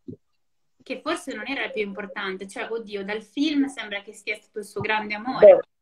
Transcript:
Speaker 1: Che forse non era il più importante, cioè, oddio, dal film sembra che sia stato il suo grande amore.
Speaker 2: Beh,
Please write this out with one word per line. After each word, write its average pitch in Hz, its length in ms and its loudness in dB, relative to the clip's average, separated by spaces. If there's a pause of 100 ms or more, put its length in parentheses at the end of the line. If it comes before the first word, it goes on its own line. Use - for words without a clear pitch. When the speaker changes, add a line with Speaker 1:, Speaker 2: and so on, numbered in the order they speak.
(840)
Speaker 1:
Che - 200 -10
forse 302 320 -4
non 214 120 -10
era 254 180 -4
il 202 80 -8
più 214 100 -4
importante, 196 640 -8
cioè, 220 220 -10
oddio, 208 340 -8
dal 214 180 -6
film 285 440 0
sembra 208 340 -8
che 208 140 -18
sia 214 260 -8
stato - 200 -12
il 202 40 -10
suo 202 160 -10
grande 214 360 -2
amore. 220 300 4
Speaker 2:
Beh, 185 140 12 (220)